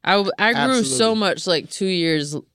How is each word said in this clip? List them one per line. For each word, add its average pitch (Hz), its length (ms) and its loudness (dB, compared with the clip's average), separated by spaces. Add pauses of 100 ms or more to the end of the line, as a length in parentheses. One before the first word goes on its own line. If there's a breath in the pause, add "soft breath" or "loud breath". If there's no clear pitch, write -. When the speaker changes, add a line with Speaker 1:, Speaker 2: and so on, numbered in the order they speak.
Speaker 1:
I, 180 120 0
w-, 196 220 0
I 220 140 2
grew 254 320 2
so 220 300 2
Speaker 2:
Absolutely. 220 60 0
Speaker 1:
much, 196 260 -2
like, 165 240 -2
two - 160 -4
years 160 500 0 (180)